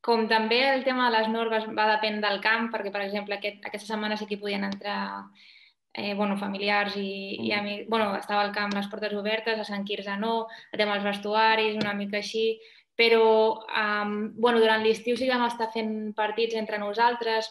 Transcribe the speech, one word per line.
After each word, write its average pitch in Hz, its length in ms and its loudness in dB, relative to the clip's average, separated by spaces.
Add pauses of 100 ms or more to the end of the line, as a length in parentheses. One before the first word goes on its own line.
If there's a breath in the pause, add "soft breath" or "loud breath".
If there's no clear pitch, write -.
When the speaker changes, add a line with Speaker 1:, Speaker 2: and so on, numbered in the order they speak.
Speaker 1:
com 226 300 2
també 226 320 4
el 269 240 2
tema 254 240 2
de 220 80 4
les 220 100 2
normes 226 460 0
va 214 160 2
depèn 214 320 0
del 202 180 0
camp, 226 320 0
perquè, 202 220 -6
per 202 100 -2
exemple, 202 320 -4
aquest, 202 300 -6
aquesta 208 260 -8
setmana 214 240 -2
sí 208 140 -6
que 208 80 -6
podien 202 260 -4
entrar, 202 640 -6 (680 loud breath)
eh, 202 220 -6
bueno, 202 240 0
familiars 202 580 -2
i, 196 140 -4 (340)
i 220 80 0
Speaker 2:
Mm. 208 60 0
Speaker 1:
amics. 208 320 -8
Bueno, 214 260 0
estava 208 260 0
al 202 120 -2
camp, 202 200 -2
les 202 140 -2
portes 208 260 -6
obertes, 220 440 -2
a 208 80 -4
Sant 202 180 -6
Quirze 202 320 -6
no, 226 300 -2 (260 loud breath)
el - 60 -10
tema 208 160 2
dels 196 100 -2
vestuaris, 214 720 2
una 208 180 -2
mica 202 240 -4
així, 220 420 -2 (380 loud breath)
però, 226 640 6 (160)
em, 208 560 -2
bueno, 233 240 4
durant 220 240 6
l'estiu 220 340 2
sí 262 120 -2
que - 80 2
vam 240 100 2
estar 233 240 -2
fent 214 460 -4
partits 220 420 0
entre 214 200 -4
nosaltres 226 720 0